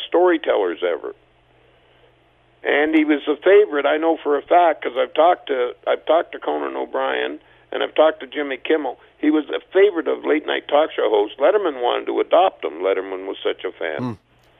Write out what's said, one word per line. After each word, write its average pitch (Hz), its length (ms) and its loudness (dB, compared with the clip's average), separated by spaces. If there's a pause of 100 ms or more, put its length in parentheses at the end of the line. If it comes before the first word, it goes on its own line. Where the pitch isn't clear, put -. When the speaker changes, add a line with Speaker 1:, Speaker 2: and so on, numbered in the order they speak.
Speaker 1:
storytellers 127 760 0
ever. 78 320 -4 (1500)
And 147 320 0
he 156 120 4
was 147 200 2
a 147 100 0
favorite, 175 500 4
I 151 100 2
know 160 260 0
for 143 140 0
a 135 60 -2
fact, 170 420 2
'cause 131 100 -4
I've 127 200 -2
talked 175 320 2
to, 123 280 -4 (120)
I've 135 180 -2
talked 160 280 0
to 139 60 -12
Conan 147 380 -6
O'Brien 131 640 -6 (320)
and 113 100 -4
I've - 120 -6
talked 156 260 4
to 139 60 -16
Jimmy 135 320 -8
Kimmel. 151 400 -2 (180)
He 151 140 0
was 151 180 2
a - 120 -6 (120)
favorite 180 360 2
of 127 180 -4
late 147 180 -2
night 143 240 -6
talk 151 240 2
show 117 160 0
hosts. 107 300 0
Letterman 160 420 0
wanted 120 260 -2
to 113 140 -2
adopt 165 420 2
him. 78 180 -8
Letterman 95 460 -4
was 98 160 -10
such 98 220 -6
a 90 80 -6
fan. 80 240 -8
Speaker 2:
Hmm. 120 160 -6 (480)